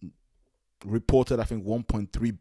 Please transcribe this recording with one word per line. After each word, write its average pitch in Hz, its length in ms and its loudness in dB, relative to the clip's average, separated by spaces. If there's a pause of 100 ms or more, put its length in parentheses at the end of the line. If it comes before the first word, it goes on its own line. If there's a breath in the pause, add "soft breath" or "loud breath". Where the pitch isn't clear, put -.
(840)
reported, 117 540 2
I 110 60 -2
think, 110 200 -6
one 113 180 -2
point 104 300 -4
three 113 280 -2